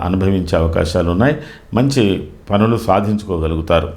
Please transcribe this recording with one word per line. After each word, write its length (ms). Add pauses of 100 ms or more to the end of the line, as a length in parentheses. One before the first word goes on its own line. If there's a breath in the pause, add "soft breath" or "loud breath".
అనుభవించే 540
అవకాశాలు 540
ఉన్నాయి. 240 (380 loud breath)
మంచి 300 (460)
పనులు 280
సాధించుకోగలుగుతారు. 1200